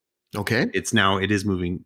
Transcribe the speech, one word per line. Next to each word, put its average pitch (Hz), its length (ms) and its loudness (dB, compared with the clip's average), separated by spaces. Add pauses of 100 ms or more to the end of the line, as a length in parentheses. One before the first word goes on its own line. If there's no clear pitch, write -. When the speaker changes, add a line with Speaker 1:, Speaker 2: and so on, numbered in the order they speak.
(360)
Speaker 1:
Okay. 110 380 0
Speaker 2:
It's - 180 -4
now, 98 260 4
it 95 120 -2
is 98 140 0
moving 90 420 -2